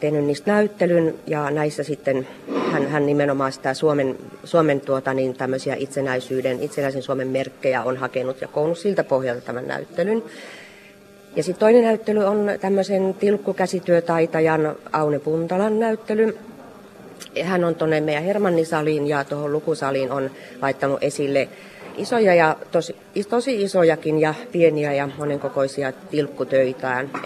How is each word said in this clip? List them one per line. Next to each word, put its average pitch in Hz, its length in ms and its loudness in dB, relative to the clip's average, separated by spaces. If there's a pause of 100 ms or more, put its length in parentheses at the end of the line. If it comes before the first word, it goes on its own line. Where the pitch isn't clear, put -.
tehnyt 147 240 0
niistä 147 280 0
näyttelyn 175 600 2 (120)
ja 147 240 -2
näissä 151 320 -2
sitten 135 460 -2 (440)
hän, 143 160 0
hän 147 180 2
nimenomaan 143 460 2
sitä 131 220 -2
Suomen, 143 420 2 (280)
Suomen 151 360 4
tuota 135 340 0
niin, 131 200 0
tämmöisiä 131 440 -4
itsenäisyyden, 131 840 -2
itsenäisen 139 400 -4
Suomen 131 260 -4
merkkejä 131 540 -2
on 127 140 -2
hakenut 127 440 -4
ja - 80 -8
koonnut 160 300 -2
siltä 190 260 0
pohjalta 127 360 0
tämän 123 260 -8
näyttelyn. 170 560 -2 (1120)
Ja 156 60 0
sit 175 160 -4
toinen 226 260 6
näyttely 214 400 2
on 208 260 2 (100)
tämmöisen 190 540 0
tilkkukäsityötaitajan 170 1600 2 (160)
Aune 151 260 0
Puntalan 180 600 0
näyttely. 220 580 0 (1040)
Hän 175 200 2
on 170 100 2
tonne 156 260 0
meidän 151 220 -2
Hermannisaliin 165 840 0
ja 147 180 0
tuohon 147 280 -4
lukusaliin 139 600 -2
on 135 180 -2 (320)
laittanut 139 400 0
esille 139 460 0 (480)
isoja 208 380 4
ja 160 220 6 (160)
tosi, - 240 0 (180)
is-, 202 120 -2
tosi 240 360 0
isojakin 160 560 2
ja 151 160 4 (180)
pieniä 151 400 4
ja 139 160 0 (100)
monenkokoisia 139 760 -2
tilkkutöitään. 135 1160 0 (160)